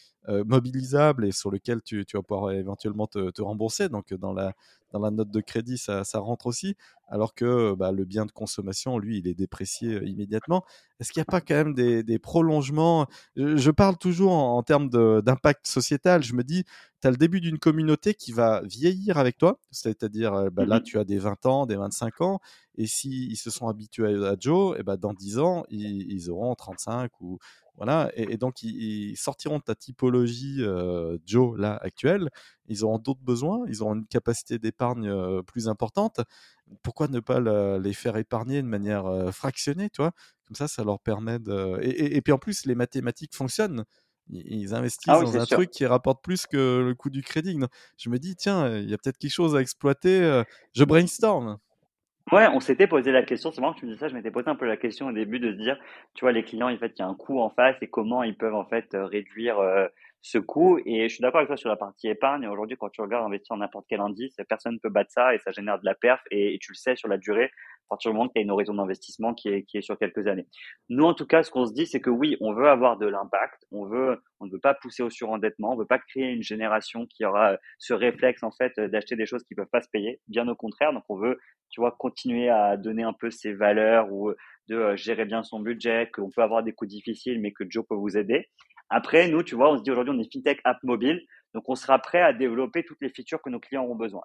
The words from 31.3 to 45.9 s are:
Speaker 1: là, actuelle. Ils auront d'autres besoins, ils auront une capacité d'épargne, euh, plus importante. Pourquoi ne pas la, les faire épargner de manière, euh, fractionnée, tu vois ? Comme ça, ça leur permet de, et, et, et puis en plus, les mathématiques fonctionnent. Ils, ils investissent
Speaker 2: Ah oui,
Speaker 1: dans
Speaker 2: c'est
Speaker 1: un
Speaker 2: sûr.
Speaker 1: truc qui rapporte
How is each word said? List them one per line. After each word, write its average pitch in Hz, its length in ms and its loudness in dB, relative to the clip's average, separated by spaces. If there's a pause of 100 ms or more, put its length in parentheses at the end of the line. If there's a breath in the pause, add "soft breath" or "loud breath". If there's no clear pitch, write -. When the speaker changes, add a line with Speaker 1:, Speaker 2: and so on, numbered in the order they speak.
Speaker 1:
là, 104 220 -2
actuelle. 156 480 -2 (380 loud breath)
Ils 107 180 -4
auront 110 140 0
d'autres 131 240 -6
besoins, 139 460 -2
ils 110 140 -8
auront 107 120 -2
une 107 120 -6
capacité - 520 -4
d'épargne, 113 500 -4
euh, 92 340 -2
plus 110 240 -8
importante. 120 540 -2 (640 soft breath)
Pourquoi 147 260 -4
ne 127 120 -4
pas 127 200 0
la, 104 380 2
les 101 160 -2
faire 107 240 -4
épargner 117 420 -4
de 135 60 -4
manière, 101 400 -4
euh, 92 260 -2
fractionnée, 143 560 -4
tu - 140 -4
vois ? 165 100 0 (340 soft breath)
Comme 113 100 -20
ça, 147 120 -6
ça 120 160 -6
leur 101 160 -2
permet 110 380 -4
de, 98 420 -4
et, - 80 -2
et, 143 280 -2
et 143 40 2
puis 151 120 2
en 135 60 4
plus, - 280 -8
les 131 80 0
mathématiques 123 600 -4
fonctionnent. 135 500 -4 (440)
Ils, - 320 -10
ils 101 140 -6
investissent 120 340 -4
Speaker 2:
Ah 147 100 10
oui, 170 60 4
Speaker 1:
dans 120 80 0
Speaker 2:
c'est 120 60 2
Speaker 1:
un 117 80 2
Speaker 2:
sûr. 127 100 4
Speaker 1:
truc 180 140 2
qui - 160 -2
rapporte 127 360 2